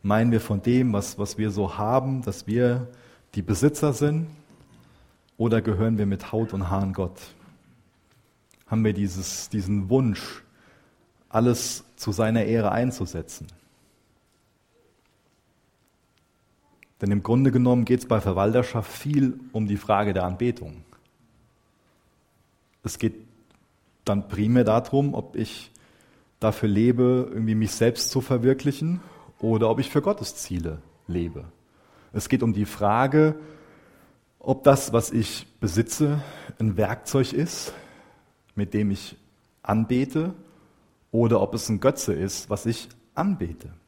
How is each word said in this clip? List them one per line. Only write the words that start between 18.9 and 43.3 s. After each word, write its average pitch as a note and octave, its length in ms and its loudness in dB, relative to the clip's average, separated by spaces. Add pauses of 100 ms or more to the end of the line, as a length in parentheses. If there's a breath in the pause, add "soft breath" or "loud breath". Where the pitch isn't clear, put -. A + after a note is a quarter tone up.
viel C#3 480 -2 (120)
um A2 160 -2
die G2+ 100 0
Frage G2+ 360 0
der F#2 100 0
Anbetung. F2+ 640 -4 (2000)
Es - 160 -8
geht A2+ 160 -2 (920)
dann G2+ 220 0
primär A2 360 2
darum, A#2+ 500 2
ob - 220 -8
ich - 360 -8 (680 soft breath)
dafür A2 300 0
lebe, B2 600 4
irgendwie A2 240 -2
mich A2 160 0
selbst - 400 0
zu C3 100 0
verwirklichen C3+ 800 0 (380 loud breath)
oder A2+ 300 2
ob A2+ 100 2
ich - 100 -2
für D3 120 2
Gottes - 340 -4
Ziele D#2+ 460 -6 (260)
lebe. E2 380 -6 (680 soft breath)
Es - 160 -6
geht B2 140 2
um A#2 100 2
die G2+ 120 0
Frage, C3+ 720 2 (1040 loud breath)
ob C3 240 -2
das, C#3 300 6
was A#2 180 2
ich - 360 -2 (120)
besitze, C#3 640 0 (380 loud breath)
ein G#2+ 180 0
Werkzeug A#2 560 0
ist, - 400 -4 (800 loud breath)
mit G2+ 200 -4
dem G#2 180 2
ich - 260 -8 (460)
anbete, B2+ 680 0 (800 soft breath)
oder A2+ 300 4
ob G2 120 -2
es A#2 160 -6
ein G#2+ 100 0
Götze C3 340 0
ist, F2+ 360 -6
was G#2 160 -4
ich A#2+ 240 -4 (260)
anbete. D3+ 560 -4 (160)